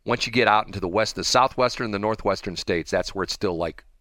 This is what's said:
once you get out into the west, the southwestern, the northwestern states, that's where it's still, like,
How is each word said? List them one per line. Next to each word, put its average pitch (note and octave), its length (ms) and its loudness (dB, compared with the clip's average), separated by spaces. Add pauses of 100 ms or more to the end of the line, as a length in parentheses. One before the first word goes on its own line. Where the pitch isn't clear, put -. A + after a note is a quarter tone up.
once A#2+ 220 -2
you A#2+ 80 -6
get A#2 160 4
out G#2+ 160 6
into G2 160 -10
the F#2 80 0
west, G#2 260 0
the F#2 80 -4
southwestern, B2+ 680 2
the G2+ 80 -2
northwestern G#2 580 -2
states, E2+ 340 -2
that's F#2 240 -2
where F#2+ 80 -2
it's F2 100 -6
still, F#2 220 -2
like, E2 300 -6 (160)